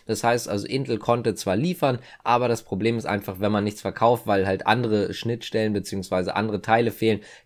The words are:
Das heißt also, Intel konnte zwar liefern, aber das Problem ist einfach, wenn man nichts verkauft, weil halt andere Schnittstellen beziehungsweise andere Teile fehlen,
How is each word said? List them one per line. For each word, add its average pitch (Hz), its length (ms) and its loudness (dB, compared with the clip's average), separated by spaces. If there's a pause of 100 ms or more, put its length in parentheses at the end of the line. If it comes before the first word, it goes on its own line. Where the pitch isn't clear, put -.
Das 107 180 -2
heißt 120 240 2
also, 101 180 -4
Intel 127 320 -2
konnte 120 380 0
zwar 92 220 0
liefern, 139 420 0 (240)
aber 120 240 2
das 117 160 0
Problem 110 340 0
ist 110 100 -6
einfach, 98 340 -4
wenn 104 100 2
man 104 140 2
nichts 104 160 -4
verkauft, 117 440 2
weil 98 220 2
halt 95 200 0
andere 107 460 2
Schnittstellen 113 600 -2
beziehungsweise 92 600 -2
andere 104 280 -2
Teile 113 300 2
fehlen, 110 280 0 (260)